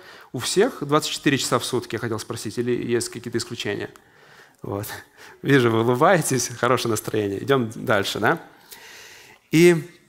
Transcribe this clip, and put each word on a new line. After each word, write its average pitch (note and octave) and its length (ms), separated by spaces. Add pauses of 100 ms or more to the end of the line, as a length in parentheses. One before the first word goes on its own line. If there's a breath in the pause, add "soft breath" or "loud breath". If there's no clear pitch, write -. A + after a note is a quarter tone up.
(340 loud breath)
У C3 60
всех G3 440
двадцать D3 280
четыре C#3 260
часа B2+ 200
в A#2+ 60
сутки, B2 320
я G#2+ 40
хотел A2 200
спросить, A2+ 400
или B2 120
есть A#2+ 380
какие-то A#2 280
исключения? A2 520 (720 soft breath)
Вот. G#2 240 (560 loud breath)
Вижу, B2+ 300
вы A2+ 80
улыбаетесь, B2+ 720 (100)
хорошее A#2+ 320
настроение. G#2 500
Идём A#2+ 320
дальше, G2 460
да? C3 180 (1120 loud breath)
И E3+ 240 (340)